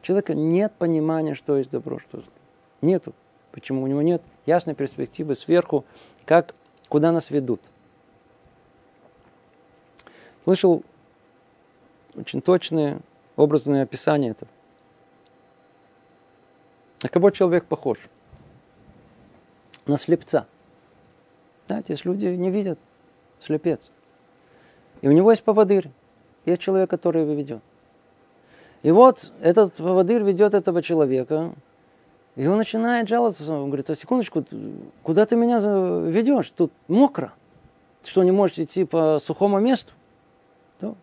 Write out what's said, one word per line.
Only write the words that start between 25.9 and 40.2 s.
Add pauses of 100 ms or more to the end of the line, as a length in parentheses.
есть
человек,
который
его
ведет. (1200)
И
вот
этот
поводырь
ведет
этого
человека, (840)
и
он
начинает
жаловаться,
он
говорит,
а
секундочку, (580)
куда
ты
меня
за-,
ведешь?
Тут (160)
мокро. (720)
Ты
что,
не
можешь
идти
по
сухому
месту? (880)